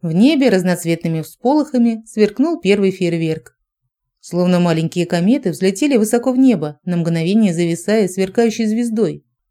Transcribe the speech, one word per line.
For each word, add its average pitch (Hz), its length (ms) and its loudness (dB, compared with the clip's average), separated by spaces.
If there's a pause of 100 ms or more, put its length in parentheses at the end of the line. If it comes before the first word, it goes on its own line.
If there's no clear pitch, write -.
В 165 120 -4
небе 262 360 4
разноцветными 170 720 -2
всполохами 240 840 -2
сверкнул 254 560 0
первый 196 300 2
фейерверк. 165 680 -4 (640)
Словно 180 380 0
маленькие 170 460 0
кометы 185 460 0
взлетели 196 460 0
высоко 240 340 0
в 247 60 -2
небо, 185 480 2
на 180 120 -2
мгновение 170 560 0
зависая 175 540 0
сверкающей 208 580 -2
звездой, 220 600 -2 (260)